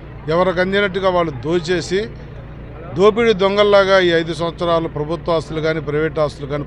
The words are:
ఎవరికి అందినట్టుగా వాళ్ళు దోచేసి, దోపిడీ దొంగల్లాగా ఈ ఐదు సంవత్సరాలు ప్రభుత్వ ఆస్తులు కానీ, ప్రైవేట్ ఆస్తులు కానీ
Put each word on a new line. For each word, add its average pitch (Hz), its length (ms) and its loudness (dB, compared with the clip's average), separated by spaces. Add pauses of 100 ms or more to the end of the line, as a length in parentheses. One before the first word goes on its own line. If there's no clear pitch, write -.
(280)
ఎవరికి 180 320 2
అందినట్టుగా 190 500 0
వాళ్ళు 175 220 0 (120)
దోచేసి, 175 560 -2 (960)
దోపిడీ 214 360 4
దొంగల్లాగా 196 680 4
ఈ 180 120 4 (120)
ఐదు 165 120 -6
సంవత్సరాలు 165 540 -2
ప్రభుత్వ 156 440 -4
ఆస్తులు 156 280 -2
కానీ, 160 200 -2
ప్రైవేట్ 151 380 -2
ఆస్తులు 143 280 -2
కానీ 143 200 -6